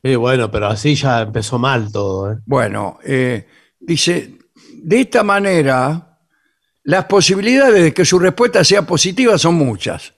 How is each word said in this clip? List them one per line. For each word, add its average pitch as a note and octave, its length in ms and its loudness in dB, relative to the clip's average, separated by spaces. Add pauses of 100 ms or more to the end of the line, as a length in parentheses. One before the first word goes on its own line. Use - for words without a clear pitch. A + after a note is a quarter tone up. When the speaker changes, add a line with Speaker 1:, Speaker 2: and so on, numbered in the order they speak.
Speaker 1:
Sí, C3 120 0
bueno, A#2+ 360 0
pero G#2 160 -2
así A2 280 0
ya B2 260 0
empezó A2 360 -6
mal A#2+ 340 -2
todo, G2 400 -4
¿eh? A2 140 -8
Speaker 2:
Bueno, G#2+ 580 -4
eh, B2+ 440 -4 (320)
dice, - 580 -4 (460)
"De G3 180 2
esta A#3 220 0
manera, E3 960 0 (640)
las F3 220 0
posibilidades G3+ 760 2
de D#3+ 100 2
que F3+ 120 2
su F3+ 140 2
respuesta F#3 440 2
sea G3 200 2
positiva F#3 560 0
son E3+ 160 2
muchas. - 640 -4